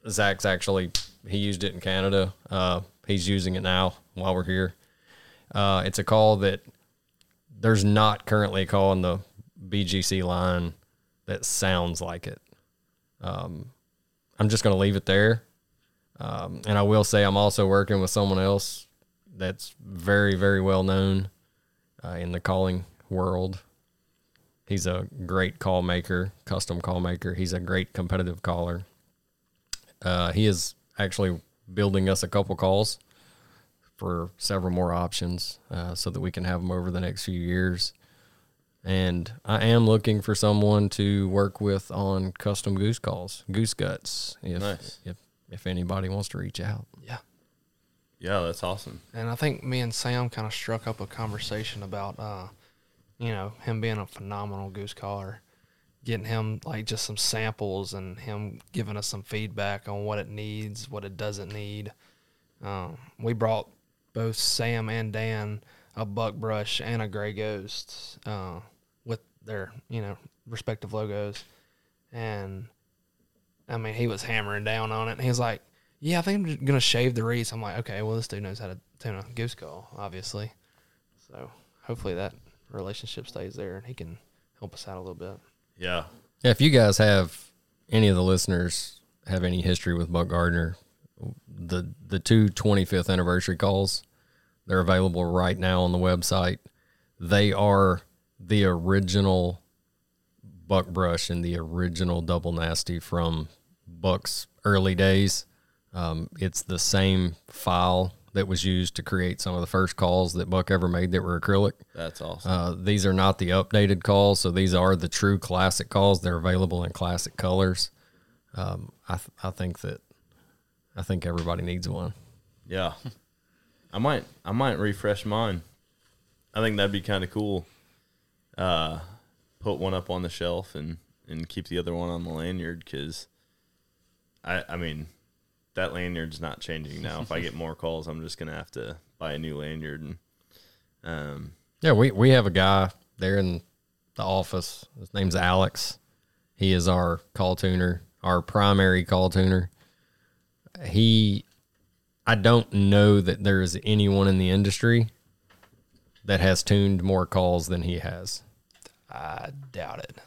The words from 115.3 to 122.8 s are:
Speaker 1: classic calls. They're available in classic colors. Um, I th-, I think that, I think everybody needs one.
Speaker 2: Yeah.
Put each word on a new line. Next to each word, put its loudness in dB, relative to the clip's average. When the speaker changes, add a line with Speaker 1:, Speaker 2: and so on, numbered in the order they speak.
Speaker 1:
classic 0
calls. 4
They're 0
available 0
in -4
classic -4
colors. 2
Um, -8
I -4
th-, -12
I -6
think -8
that, -10
I -8
think -4
everybody -2
needs -4
one. -6
Speaker 2:
Yeah. -4